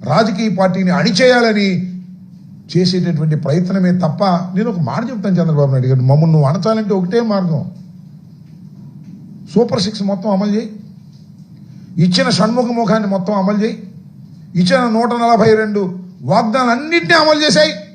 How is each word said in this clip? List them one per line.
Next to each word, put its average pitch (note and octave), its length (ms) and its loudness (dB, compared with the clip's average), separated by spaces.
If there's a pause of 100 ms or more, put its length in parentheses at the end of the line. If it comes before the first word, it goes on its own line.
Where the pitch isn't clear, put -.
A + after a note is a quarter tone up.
రాజకీయ G#3+ 520 0
పార్టీని F#3 340 2
అణిచేయాలని A#3 760 2 (1000)
చేసేటటువంటి E3 680 0
ప్రయత్నమే F3+ 640 0
తప్ప, D#3 240 -2 (320)
నేను A3 160 0
ఒక F3+ 100 -4
మాట C#3 200 -2 (100)
చెప్తాను G3 280 -2
చంద్రబాబు D3 340 2
నాయుడు B2+ 180 0
గారు, C3 200 2
మమ్మల్ని D#3+ 240 4
నువ్వు D3 160 4
అణచాలంటే G#3+ 440 0
ఒకటే F#3 260 0
మార్గం, F#3+ 420 -2 (1900)
సూపర్ A#3+ 320 2
సిక్స్ G#3 160 -6
మొత్తం G3 280 -2
అమలు G3+ 260 0
చేయి, A3+ 120 -4 (1300)
ఇచ్చిన F#3 320 2
షణ్ముఖ A3+ 380 0 (100)
ముఖాన్ని G#3+ 300 0
మొత్తం G3 260 -2
అమలు G3 280 0
చేయి, A#3 140 -4 (800)
ఇచ్చిన B3+ 340 2
నూట A3+ 220 0 (120)
నలభై A3+ 320 4
రెండు G#3+ 280 0 (400)
వాగ్దానాలన్నింటినీ B3 920 0
అమలు D#4 260 4
చేశాయి. D4+ 320 2 (220)